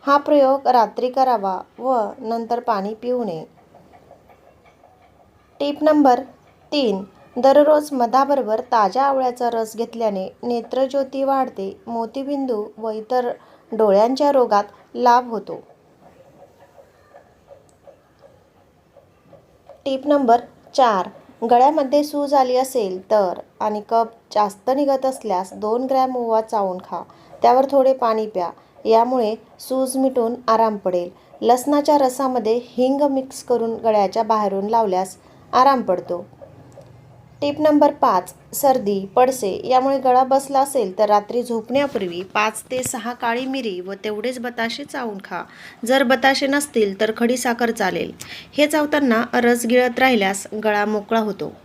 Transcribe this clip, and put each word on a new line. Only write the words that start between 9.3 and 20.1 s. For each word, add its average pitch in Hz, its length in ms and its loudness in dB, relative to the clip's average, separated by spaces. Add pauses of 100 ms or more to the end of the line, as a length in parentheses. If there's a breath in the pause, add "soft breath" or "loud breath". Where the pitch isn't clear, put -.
रस 226 260 -6
घेतल्याने 220 560 -4 (100)
नेत्रज्योती 262 800 -4
वाढते, 254 640 -4
मोतीबिंदू 233 800 -6 (120)
व 220 120 -8
इतर 240 400 -4 (420 soft breath)
डोळ्यांच्या 226 600 2
रोगात 208 320 2 (300 soft breath)
लाभ 240 360 2
होतो. 190 340 -10 (4000)
टीप 269 220 -4
नंबर 262 340 4 (360)